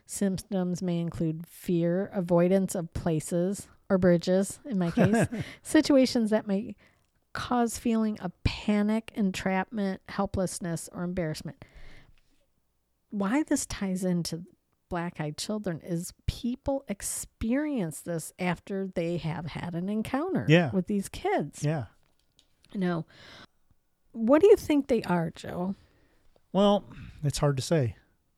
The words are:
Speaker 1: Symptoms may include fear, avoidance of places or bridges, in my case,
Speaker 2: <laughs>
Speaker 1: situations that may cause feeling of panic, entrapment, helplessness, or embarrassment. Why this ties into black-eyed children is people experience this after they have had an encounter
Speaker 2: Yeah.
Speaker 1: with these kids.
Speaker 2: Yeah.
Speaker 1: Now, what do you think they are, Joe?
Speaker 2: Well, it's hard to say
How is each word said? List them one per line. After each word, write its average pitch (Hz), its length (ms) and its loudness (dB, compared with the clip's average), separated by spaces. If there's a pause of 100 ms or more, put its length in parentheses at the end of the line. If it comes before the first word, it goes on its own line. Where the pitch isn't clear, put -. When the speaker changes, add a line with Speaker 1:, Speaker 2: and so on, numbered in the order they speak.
Speaker 1:
Symptoms 185 760 -2
may 175 160 0
include 165 480 -4
fear, 175 680 0
avoidance 180 640 4
of 170 180 -6
places 175 720 -2 (220)
or 196 80 4
bridges, 185 680 4
in 262 140 -4
my 175 140 0
case, 202 360 4 (180)
Speaker 2:
<laughs> - 180 -16
Speaker 1:
situations 262 680 4
that 214 160 2
may 202 300 -4 (580)
cause 240 460 -2
feeling 220 400 0
of 180 120 -6 (120)
panic, 208 720 0
entrapment, 190 960 -2
helplessness, 185 840 -4
or 180 100 -6
embarrassment. 175 600 -6 (1500)
Why 214 340 0
this 285 220 -2
ties 185 380 -4
into 175 400 -2 (460)
black-eyed 170 480 -6
children 208 440 -6
is 170 320 -6 (140)
people 269 600 -4
experience 233 1120 -4
this 170 380 -8
after 190 480 -4
they 175 300 -2
have 165 300 -6
had 175 280 -8
an 180 140 -4
encounter 262 580 -2
Speaker 2:
Yeah. 156 240 6
Speaker 1:
with 185 160 -2
these 202 220 -4
kids. 349 540 -4
Speaker 2:
Yeah. 147 220 -4 (880)
Speaker 1:
Now, 175 320 -2 (1080)
what 233 300 4
do 392 60 10
you 415 80 10
think 294 320 2
they 233 160 2
are, 170 280 0
Joe? 185 440 -6 (760)
Speaker 2:
Well, 202 340 4 (380)
it's 143 140 0
hard 143 200 2
to 127 60 -4
say 131 320 2 (420)